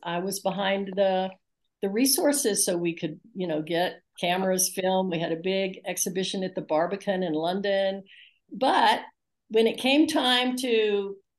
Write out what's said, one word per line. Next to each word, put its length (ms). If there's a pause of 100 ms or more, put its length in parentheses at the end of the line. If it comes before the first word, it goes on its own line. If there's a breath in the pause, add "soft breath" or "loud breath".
I 160
was 200
behind 560
the, 360 (500)
the 80
resources 720
so 140
we 180
could, 240 (160)
you 120
know, 140
get 400 (200)
cameras, 520
film. 360
We 100
had 140
a 100
big 420
exhibition 600
at 100
the 60
Barbican 640
in 100
London. 720 (460 loud breath)
But 520 (500)
when 140
it 140
came 260
time 520
to 580 (240)